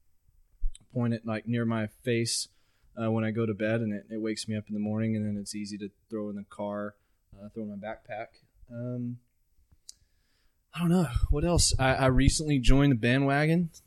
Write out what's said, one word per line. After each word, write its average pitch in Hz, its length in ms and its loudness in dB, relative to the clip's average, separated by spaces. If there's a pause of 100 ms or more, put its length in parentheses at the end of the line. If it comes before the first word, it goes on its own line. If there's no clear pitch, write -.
(920)
Point 120 220 -2
it, 113 100 -10
like, 110 220 -6
near 117 180 -2
my 113 220 -2 (160)
face, 117 440 -2 (540)
uh, 113 100 0
when 113 120 0
I 110 80 -2
go 113 160 -2
to 110 80 -2
bed, 110 260 0
and 107 100 -2
it, 101 200 -8
it 110 100 -6
wakes 110 260 -4
me 110 80 -4
up 104 120 -6
in 107 80 -8
the 104 40 -4
morning, 110 360 -2
and 107 100 -2
then 104 160 -4
it's 98 140 -12
easy 104 240 -8
to 101 100 -10 (180)
throw 104 220 -6
in 101 60 -8
the 101 160 -10
car, 104 420 -8 (420)
uh, 101 140 -16
throw 113 140 -10
in 104 60 -8
my 104 80 -10
backpack. 107 500 -12 (440)
Um, 123 460 -8 (1600)
I 156 40 -8
don't 170 100 0
know. 175 180 2 (220)
What 147 160 0
else? 170 320 2
I, 131 180 4
I 135 120 2
recently 139 520 4
joined 135 320 8
the 127 60 4
bandwagon, 139 720 2 (180)